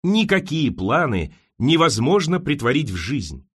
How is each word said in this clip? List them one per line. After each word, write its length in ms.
Никакие 680
планы 600
невозможно 800
претворить 520
в 40
жизнь. 600